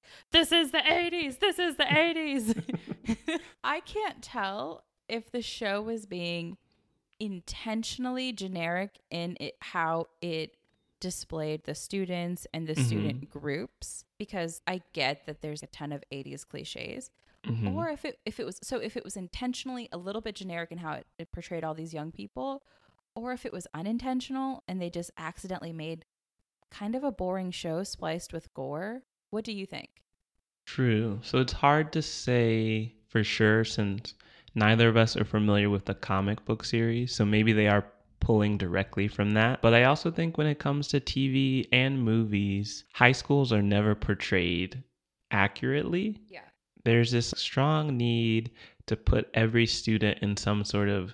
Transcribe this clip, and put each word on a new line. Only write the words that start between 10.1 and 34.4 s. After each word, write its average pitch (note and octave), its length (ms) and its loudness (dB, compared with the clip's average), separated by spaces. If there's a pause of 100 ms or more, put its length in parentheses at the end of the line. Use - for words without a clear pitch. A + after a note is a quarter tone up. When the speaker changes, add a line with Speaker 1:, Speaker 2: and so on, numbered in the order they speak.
Speaker 1:
it D#3+ 340 -6 (440)
displayed D#3 680 -6
the D3 100 -6
students F3 800 -4
and D#3+ 140 -6
the D#3 60 -4
Speaker 2:
Mm-hmm. D3+ 140 2
Speaker 1:
student A2+ 420 -2
groups, - 760 -8 (120)
because F3 500 -8
I F#3 140 -4 (120)
get C#3+ 320 -2
that D3+ 160 -12
there's D3 220 -8
a C#3+ 40 -18
ton D3 240 -10
of C#3+ 200 -8
eighties C#3 320 -10
cliches. - 680 -12 (360)
Speaker 2:
Mm-hmm. A2 300 -2
Speaker 1:
Or E4 140 -2
if D4 160 -8
it, C#4+ 200 -10
if A3 140 -8
it - 60 -6
was, E3 180 -10
so C4 140 -6
if - 180 -8
it - 80 -8
was - 140 -12
intentionally B3 720 -8
a - 60 -10
little F#3+ 240 -8
bit A3 140 -10
generic E3+ 360 -10
in E3+ 60 -10
how E3 160 -8
it, C3+ 140 -12 (120)
it E3 140 -14
portrayed E3+ 300 -8
all D#3 100 -4
these D#3+ 200 -10
young D#3 180 -8
people, C4 520 -10 (520)
or A#3+ 180 -8
if B3 120 -10
it - 60 -8
was F3+ 220 -12
unintentional B3+ 920 -4
and F#3 140 -6
they F3 80 -4
just F3 280 -8
accidentally E3+ 560 -10
made E3 320 -10 (680)
kind G#3+ 240 -6
of C4 80 -4
a C#4+ 80 0
boring F#3 400 -4
show E3+ 320 -4
spliced E3+ 480 -6
with - 220 -12
gore. E3+ 480 -8 (280)
What G#3+ 140 -4
do A3+ 80 -8
you G3 140 -8
think? - 240 -12 (760)
Speaker 2:
True. A2+ 560 2
So - 180 0
it's B2+ 140 2
hard D3+ 400 4
to D#3+ 80 0
say A2+ 920 0 (160)
for A2 160 2
sure A2 400 4
since G2+ 480 -2 (420)